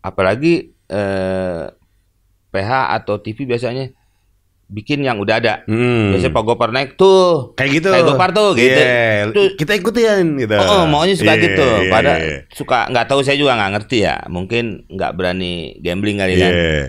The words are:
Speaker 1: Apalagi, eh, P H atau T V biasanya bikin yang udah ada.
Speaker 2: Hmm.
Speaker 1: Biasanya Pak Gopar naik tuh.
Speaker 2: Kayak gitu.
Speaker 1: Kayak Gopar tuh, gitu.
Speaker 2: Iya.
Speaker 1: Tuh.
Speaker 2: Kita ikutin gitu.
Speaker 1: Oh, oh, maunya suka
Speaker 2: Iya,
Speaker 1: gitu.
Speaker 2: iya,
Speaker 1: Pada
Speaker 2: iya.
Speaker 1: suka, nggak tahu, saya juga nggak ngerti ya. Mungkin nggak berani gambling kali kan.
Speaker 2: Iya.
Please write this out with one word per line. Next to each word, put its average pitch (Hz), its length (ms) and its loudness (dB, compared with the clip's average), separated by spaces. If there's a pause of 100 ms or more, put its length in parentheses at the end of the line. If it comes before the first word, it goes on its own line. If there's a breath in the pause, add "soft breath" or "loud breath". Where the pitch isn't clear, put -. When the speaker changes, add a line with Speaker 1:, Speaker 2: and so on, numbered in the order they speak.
Speaker 1:
Apalagi, 107 680 -2 (160)
eh, 95 760 -4 (840)
P - 100 -20
H 98 140 -4 (240)
atau 104 240 -4
T 110 160 -10
V 139 100 -10
biasanya 123 460 -6 (760)
bikin 139 380 -6
yang 123 160 -2
udah 104 180 0
ada. 113 180 0 (120)
Speaker 2:
Hmm. 113 480 2
Speaker 1:
Biasanya 90 160 0
Pak 110 140 -2
Gopar 117 260 0
naik 131 240 -4
tuh. 180 580 4
Speaker 2:
Kayak 135 220 -2
gitu. 175 160 0
Speaker 1:
Kayak 170 160 4
Gopar 185 240 2
tuh, 202 240 2
gitu. 127 240 4
Speaker 2:
Iya. 113 500 2
Speaker 1:
Tuh. 196 260 2
Speaker 2:
Kita 196 200 -4
ikutin 208 500 0 (140)
gitu. 110 160 -2
Speaker 1:
Oh, 101 100 4
oh, 180 200 2
maunya 156 280 2
suka - 220 2
Speaker 2:
Iya, - 80 2
Speaker 1:
gitu. 190 240 2 (160)
Speaker 2:
iya, 92 80 0
Speaker 1:
Pada 113 240 2
Speaker 2:
iya. 80 240 -4 (100)
Speaker 1:
suka, 131 380 -2
nggak 117 200 -2
tahu, 139 140 0
saya 139 140 0
juga 139 200 2
nggak 101 200 -2
ngerti 107 260 -2
ya. 87 260 -2
Mungkin 95 640 -6
nggak 90 240 -6
berani 90 680 -6
gambling 98 380 -4
kali 92 220 0
kan. 92 140 2
Speaker 2:
Iya. 82 360 0